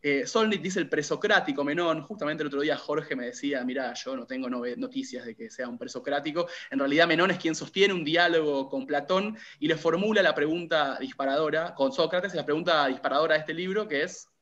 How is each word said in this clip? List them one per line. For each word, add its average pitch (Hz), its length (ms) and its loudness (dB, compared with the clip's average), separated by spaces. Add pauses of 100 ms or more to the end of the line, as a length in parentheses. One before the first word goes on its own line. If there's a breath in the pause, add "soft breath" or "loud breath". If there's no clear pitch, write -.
Eh, 139 240 0
Solnit 214 360 2
dice 190 180 -4
el 160 80 -2
presocrático 156 760 0
Menón. 156 380 0
Justamente 151 380 -6
el 151 60 -2
otro 139 140 -2
día 147 160 0
Jorge 151 400 -4
me 123 80 -6
decía, 127 400 -4
"Mirá, 127 300 -4
yo 131 200 -8
no 120 100 -10
tengo 131 220 -6
nove-, 123 300 -4
noticias 127 480 -8
de 113 100 -12
que 113 140 -14
sea 123 180 -8
un 120 100 -10
presocrático". 143 720 -4 (240 loud breath)
En 135 80 -2
realidad 143 260 6
Menón 175 260 4
es 175 60 0
quien 160 160 -2
sostiene 190 400 2
un 170 120 -2
diálogo 156 640 2
con 135 180 -6
Platón 185 500 0 (220 loud breath)
y 151 80 0
le 156 80 4
formula 185 460 2
la 160 120 6
pregunta 156 680 0
disparadora, 147 760 0
con 135 160 2
Sócrates, 180 420 0
la 156 120 -4
pregunta 151 420 4
disparadora 139 460 2
de 156 80 4
este 160 120 -6
libro, 185 360 -2
que 147 140 0
es - 260 -8 (120)